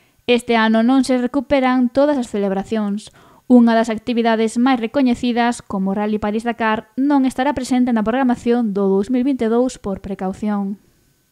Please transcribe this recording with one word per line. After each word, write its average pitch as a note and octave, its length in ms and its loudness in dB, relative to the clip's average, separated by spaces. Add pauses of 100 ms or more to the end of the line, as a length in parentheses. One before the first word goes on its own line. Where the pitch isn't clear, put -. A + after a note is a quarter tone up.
(260)
Este A#3+ 320 0
ano A3 240 2
non B3+ 240 2
se B3+ 160 0
recuperan B3+ 720 0
todas C#4+ 240 2
as B3 140 -6
celebracións. G3+ 800 -4 (380)
Unha A#3 240 6
das A3+ 160 0
actividades A3+ 640 0
máis B3 240 2
recoñecidas, A#3+ 800 0
como F#3+ 320 -4
Rally G#3+ 320 -2
París-Dakar, A3 720 -4
non C4+ 320 2
estará C4 240 -2
presente B3+ 400 0
na A3+ 80 2
programación A#3+ 720 0
do G3 160 0
dous G3 240 0
mil B3 160 0
vinte C4 160 -2
e A3 80 0
dous B3 240 0
por G3 240 -8
precaución. G3 800 -6 (520)